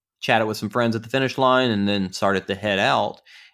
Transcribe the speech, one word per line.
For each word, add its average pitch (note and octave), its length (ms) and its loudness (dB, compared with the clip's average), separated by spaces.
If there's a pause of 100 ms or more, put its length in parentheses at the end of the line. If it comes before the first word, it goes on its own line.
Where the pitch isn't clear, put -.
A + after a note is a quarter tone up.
(200)
chatted A2+ 280 2
with G#2+ 100 -4
some G#2+ 120 -6
friends A#2 260 0
at A2+ 80 -6
the A2+ 60 -18
finish C3 280 -2
line B2+ 340 4
and G2+ 160 0
then G2 260 -2
started G2 340 0
to G2+ 80 -2
head G2 240 -2
out. A2 420 0 (320)